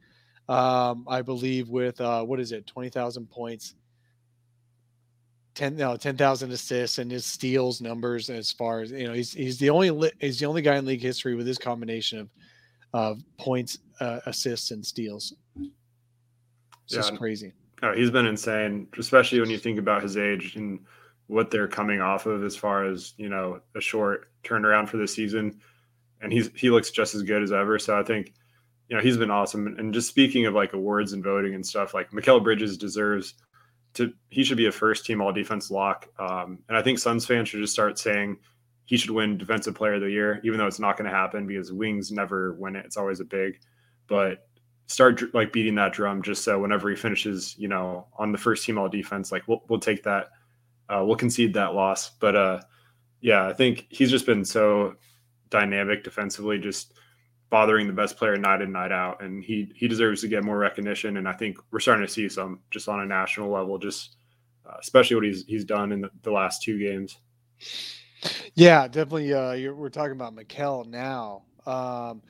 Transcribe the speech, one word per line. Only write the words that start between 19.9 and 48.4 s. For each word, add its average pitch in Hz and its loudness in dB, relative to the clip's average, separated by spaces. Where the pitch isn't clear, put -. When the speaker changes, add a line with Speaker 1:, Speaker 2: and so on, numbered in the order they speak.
Speaker 2:
his 101 -6
age 101 -4
and 104 -8
what 110 0
they're 104 0
coming 104 -2
off 95 0
of 107 -2
as 98 -4
far 98 0
as, 90 -6
you 104 -8
know, 92 -6
a 107 -6
short 101 -2
turnaround 107 4
for 113 -4
the 104 0
season. 107 -4
And 110 -8
he's, 113 2
he 127 2
looks 113 6
just 107 0
as 104 -4
good 104 0
as 101 -2
ever. 101 2
So 104 0
I 101 2
think, 104 -2
you 98 -4
know, 104 2
he's 123 4
been 110 0
awesome. 101 0
And 110 -4
just 117 -2
speaking 135 6
of, 104 2
like, 101 2
awards 101 -2
and 98 -8
voting 98 -2
and 92 -10
stuff, 101 -4
like, 95 -6
Mikal 113 6
Bridges 104 0
deserves 104 -2
to, 120 0
he 135 2
should 127 2
be 113 4
a 101 4
first 107 0
team 107 -2
all 98 2
defense 101 -4
lock. 98 -2
Um, 92 -6
and 113 2
I 110 6
think 123 2
Suns 117 0
fans 117 2
should 104 -6
just 104 -4
start 104 2
saying 101 -2
he 123 2
should 117 -2
win 107 2
defensive 101 -2
player 107 0
of 101 0
the 101 -2
year, 104 0
even 110 0
though 104 2
it's 95 -4
not 101 2
gonna 104 -4
happen 95 -2
because 95 -6
wings 101 -4
never 95 -2
win 95 -10
it. 95 -10
It's - -10
always 98 -2
a 90 -8
big, 95 -4
but 98 0
start 123 6
dr-, - -6
like, 110 2
beating 107 0
that 98 2
drum 101 -2
just 95 -4
so 101 2
whenever 101 0
he 98 -2
finishes, 101 -4
you 104 -6
know, 92 -4
on 107 -2
the 101 -2
first 110 0